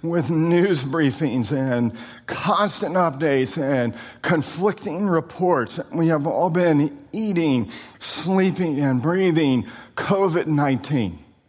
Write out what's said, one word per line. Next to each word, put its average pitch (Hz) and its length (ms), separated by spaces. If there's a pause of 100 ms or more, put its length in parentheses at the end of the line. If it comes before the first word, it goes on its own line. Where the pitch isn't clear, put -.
with 165 260
news 170 540
briefings 135 680
and 123 460 (300)
constant 196 680
updates 143 680
and 131 360 (260)
conflicting 180 880
reports. 165 720 (120)
We 165 180
have 151 180
all 156 240
been 156 480 (120)
eating, 165 600 (260)
sleeping, 180 840
and 131 220
breathing 160 640 (300)
covid 190 500
nineteen. 135 720 (300)